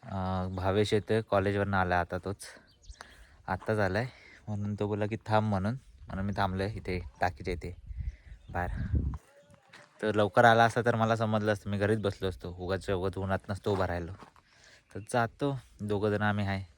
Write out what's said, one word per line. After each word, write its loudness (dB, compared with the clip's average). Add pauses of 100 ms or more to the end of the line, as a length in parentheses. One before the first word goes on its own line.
अ, -4
भावेश 0
येतोय 2
कॉलेजवरनं 2
आला 2
आता -2
तोच. -6 (1120)
आत्ताच -2
आलाय 0 (400)
म्हणून -4
तो -2
बोलला 0
की -4 (100)
थांब 2
म्हणून, 0 (340)
म्हणून -6
मी -2
थांबलोय -2
इथे -6 (220)
टाकीच्या -2
इथे -10 (720)
बाहेर. -2 (1040)
तर 0
लवकर 6
आला 10
असता 4
तर 2
मला 4
समजलं 2
असतं, -6
मी -2
घरीच 2
बसलो -2
असतो, -10
उगाच -4
उगाच -2
उन्हात -2 (100)
नसतो -2
उभा 2
राहिलो. -4 (840)
तर -8 (140)
जातो, 0 (220)
दोघं 0
जण 0
आम्ही 0
आहे. -4 (140)